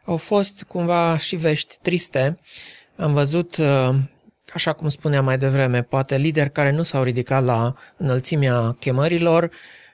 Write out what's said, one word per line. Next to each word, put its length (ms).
au 120
fost 460
cumva 540
și 180
vești 460
triste. 580
Am 160
văzut, 440
uh, 380
așa 200
cum 140
spuneam 360
mai 140
devreme, 440
poate 360
lideri 340
care 200
nu 120
s-au 200
ridicat 400
la 320
înălțimea 800
chemărilor, 720